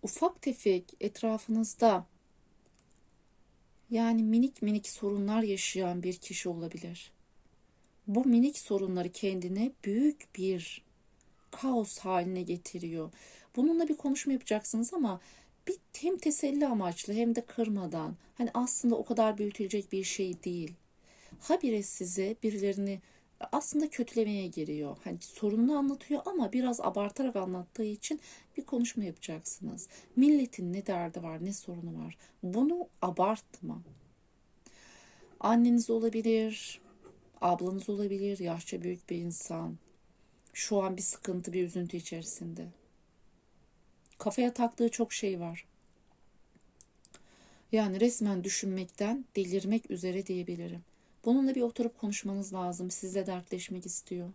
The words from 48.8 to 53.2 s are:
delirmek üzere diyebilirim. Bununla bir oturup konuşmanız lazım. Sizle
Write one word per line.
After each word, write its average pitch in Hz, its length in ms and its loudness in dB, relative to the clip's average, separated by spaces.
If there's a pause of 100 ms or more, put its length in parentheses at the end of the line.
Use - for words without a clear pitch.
delirmek 196 540 0
üzere 185 360 -4
diyebilirim. 175 580 -6 (400)
Bununla 262 300 6
bir 262 60 0
oturup 233 380 0
konuşmanız 196 560 -4
lazım. 180 360 -4
Sizle 185 360 -4